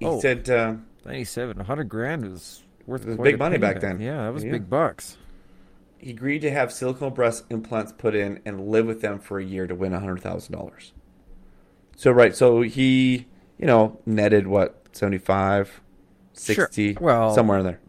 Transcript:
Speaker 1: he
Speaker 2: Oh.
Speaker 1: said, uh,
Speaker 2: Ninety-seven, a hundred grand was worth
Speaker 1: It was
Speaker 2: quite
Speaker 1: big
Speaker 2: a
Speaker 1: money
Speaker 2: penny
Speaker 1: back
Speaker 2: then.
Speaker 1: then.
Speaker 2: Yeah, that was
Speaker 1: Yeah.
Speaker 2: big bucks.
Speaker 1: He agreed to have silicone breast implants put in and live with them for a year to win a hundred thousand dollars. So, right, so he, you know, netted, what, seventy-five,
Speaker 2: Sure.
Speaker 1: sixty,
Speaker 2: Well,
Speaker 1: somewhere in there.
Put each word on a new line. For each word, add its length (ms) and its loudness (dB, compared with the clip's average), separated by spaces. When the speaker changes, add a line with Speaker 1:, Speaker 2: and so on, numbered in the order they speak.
Speaker 1:
he 60 -4
Speaker 2:
Oh. 140 -2
Speaker 1:
said, 300 -2
uh, 240 2
Speaker 2:
Ninety-seven, 560 -10
a 40 -8
hundred 240 -6
grand 420 -6
was 320 -20
worth 160 -8
Speaker 1:
It 60 -12
was 80 -6
Speaker 2:
quite 80 -4
Speaker 1:
big 100 6
Speaker 2:
a 40 -6
Speaker 1:
money 200 0
Speaker 2:
penny 160 2
Speaker 1:
back 60 -8
Speaker 2:
then. 180 -4
Speaker 1:
then. 80 -8
Speaker 2:
Yeah, 180 -6
that 100 -6
was 100 -8
Speaker 1:
Yeah. 80 -6
Speaker 2:
big 180 -6
bucks. 460 -4
Speaker 1:
He 120 -16
agreed 320 -6
to 80 0
have 220 0
silicone 400 -6
breast 380 0
implants 420 -6
put 220 -2
in 300 -2
and 240 -10
live 180 4
with 140 -4
them 180 -4
for 200 -8
a 60 -6
year 220 -6
to 80 -6
win 180 -4
a 80 -4
hundred 200 -8
thousand 340 -10
dollars. 380 -16
So, 160 4
right, 240 8
so 260 6
he, 640 2
you 80 -4
know, 400 4
netted, 400 4
what, 460 0
seventy-five, 880 -2
Speaker 2:
Sure. 200 -2
Speaker 1:
sixty, 460 0
Speaker 2:
Well, 340 4
Speaker 1:
somewhere 240 6
in 60 0
there. 240 -4